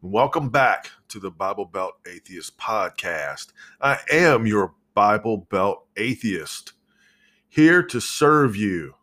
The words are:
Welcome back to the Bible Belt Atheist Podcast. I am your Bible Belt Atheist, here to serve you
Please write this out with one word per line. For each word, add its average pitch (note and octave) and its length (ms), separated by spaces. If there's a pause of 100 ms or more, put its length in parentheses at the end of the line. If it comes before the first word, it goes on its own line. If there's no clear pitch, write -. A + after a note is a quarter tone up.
Welcome B2+ 460
back B2 420 (160)
to G#2+ 120
the F#2+ 120
Bible F#2+ 340
Belt F#2 280 (120)
Atheist F2 540
Podcast. E2+ 960 (280)
I C#3 160 (140)
am D3+ 340
your G#2 300 (180)
Bible G#2 560
Belt G2 380 (100)
Atheist, G#2+ 760 (760)
here E3 340
to C#3+ 180
serve D3 560
you F#2 480